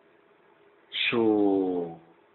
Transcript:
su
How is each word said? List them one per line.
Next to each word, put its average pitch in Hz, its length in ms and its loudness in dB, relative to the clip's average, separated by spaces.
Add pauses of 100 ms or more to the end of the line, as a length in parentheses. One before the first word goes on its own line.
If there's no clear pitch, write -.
(1080)
su 98 920 0 (340)